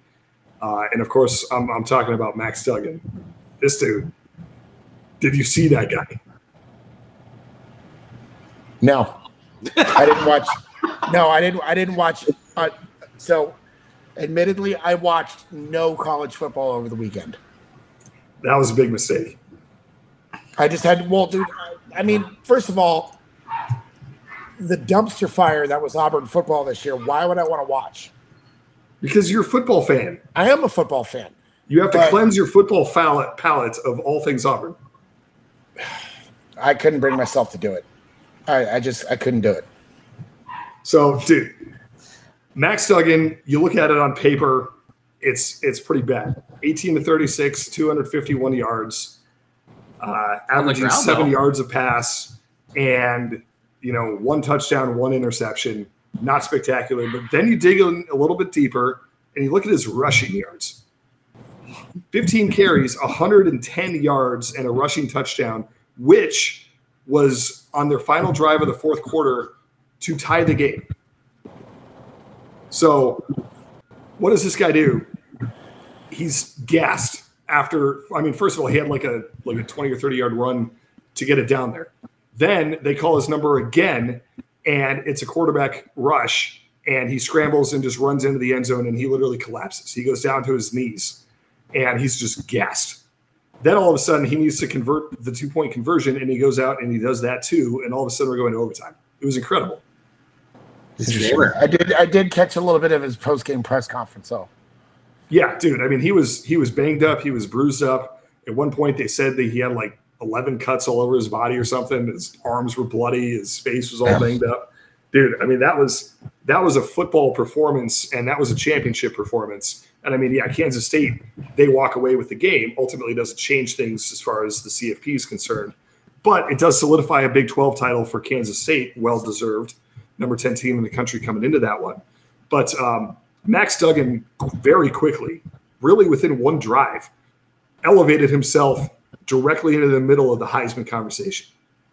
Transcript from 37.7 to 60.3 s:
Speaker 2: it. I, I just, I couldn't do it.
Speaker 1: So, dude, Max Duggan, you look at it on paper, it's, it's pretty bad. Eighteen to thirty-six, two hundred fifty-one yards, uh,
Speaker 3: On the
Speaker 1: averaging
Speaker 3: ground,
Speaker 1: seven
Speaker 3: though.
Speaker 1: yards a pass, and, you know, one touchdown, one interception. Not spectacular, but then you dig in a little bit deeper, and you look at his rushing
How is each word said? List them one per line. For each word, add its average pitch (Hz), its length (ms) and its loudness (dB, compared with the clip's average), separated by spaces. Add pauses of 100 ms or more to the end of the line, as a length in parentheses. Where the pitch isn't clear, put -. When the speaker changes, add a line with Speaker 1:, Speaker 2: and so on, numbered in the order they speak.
Speaker 2:
it. 90 120 -10 (600)
I, 123 300 0
I 127 40 -2
just, 123 300 -6
I 127 60 0
couldn't 123 240 -2
do 104 100 2
it. - 160 -4 (1200)
Speaker 1:
So, 143 360 4
dude, 135 340 2 (1000)
Max 170 340 0
Duggan, 160 560 4
you 147 160 0
look 180 140 2
at 156 160 4
it 147 80 4
on 143 160 2
paper, 143 580 2 (480)
it's, - 420 -2
it's 139 180 -2
pretty 143 220 -2
bad. 123 400 -4 (200)
Eighteen 160 320 -2
to 147 80 0
thirty-six, 147 680 0
two 156 200 -2
hundred 151 200 -2
fifty-one 131 460 -2
yards, 113 640 -6 (800)
uh, 104 60 -10
Speaker 3:
On 104 320 -4
the - 160 -4
Speaker 1:
averaging 135 320 0
Speaker 3:
ground, - 180 2
Speaker 1:
seven 156 220 2
Speaker 3:
though. 139 60 2
Speaker 1:
yards 139 280 2
a 127 40 -4
pass, 120 720 -4 (380)
and, 123 640 0 (400)
you 123 100 -6
know, 117 240 -4
one 135 240 -2
touchdown, 135 560 -2
one 127 160 0
interception. 117 720 -4 (340)
Not 135 240 0
spectacular, 123 640 -2
but 120 120 -8 (100)
then 180 160 4
you 226 80 4
dig 180 240 6
in 175 320 0
a - 20 -2
little 151 220 0
bit 190 160 -4
deeper, 127 560 -2 (260)
and 139 100 -2
you 135 60 -2
look 196 160 0
at 214 60 -4
his 123 160 -4
rushing 120 440 0